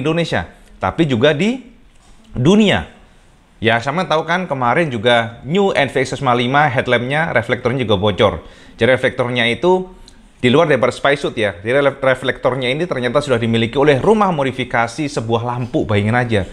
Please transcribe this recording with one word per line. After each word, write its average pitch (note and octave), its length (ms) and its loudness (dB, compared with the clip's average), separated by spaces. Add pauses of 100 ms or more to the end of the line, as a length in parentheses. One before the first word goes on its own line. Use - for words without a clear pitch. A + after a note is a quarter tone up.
Indonesia, D3+ 460 -2 (340)
tapi G2 240 0
juga C3+ 240 2
di G#3 460 -2 (600)
dunia. E3 480 4 (720)
Ya, A2+ 240 0
sama C#3+ 240 -4
tahu D#3 240 -2
kan F3+ 160 -2
kemarin C3+ 480 -2
juga A#2 560 0
New F#3+ 240 0
N C3+ 160 0
V C3 160 -2
X - 80 -6
S C3+ 80 -8
lima B2 160 2
lima C3+ 320 2
headlampnya, B2+ 640 -2
reflektornya A#2+ 560 -2
juga G#2 80 2
bocor. F#2 480 0 (320)
Jadi A#2 160 4
reflektornya B2 560 0
itu F#3 400 0 (480)
di A#2+ 160 2
luar D#3+ 160 4
daripada B2 240 2
spacesuit C#3+ 400 -2
ya. G#2 320 -2
Jadi B2+ 160 2
ref-, C#3 160 0
reflektornya B2+ 720 -2
ini D3+ 160 -2
ternyata C3+ 400 -2
sudah A#2+ 160 0
dimiliki A2+ 400 0
oleh C#3+ 160 4
rumah G#3 320 2
modifikasi C3 800 -2
sebuah A#2 400 -2
lampu, B2 400 -4
bayangin G#2 240 0
aja. A2+ 400 0